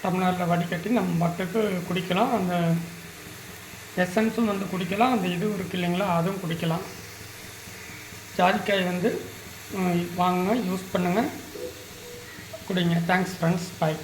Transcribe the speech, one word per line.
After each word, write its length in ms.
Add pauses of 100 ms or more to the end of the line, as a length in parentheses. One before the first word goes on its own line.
டம்ளர்ல 440
வடிகட்டி 420
நம்ம 360
பாட்டுக்கு 580
குடிக்கலாம். 500
அந்த 200 (1400)
எசன்ஸும் 480
வந்து 200
குடிக்கலாம். 460
அந்த 160
இது 260
இருக்கு 240
இல்லைங்களா, 300
அதுவும் 320
குடிக்கலாம். 440 (1500)
ஜாதிக்காய் 460
வந்து, 260 (640)
ம், 340 (100)
வாங்குங்க, 360 (120)
யூஸ் 260
பண்ணுங்க, 320 (1400)
குடிங்க. 460
தேங்க்ஸ் 260
ஃப்ரெண்ட்ஸ், 360 (100)
பை. 240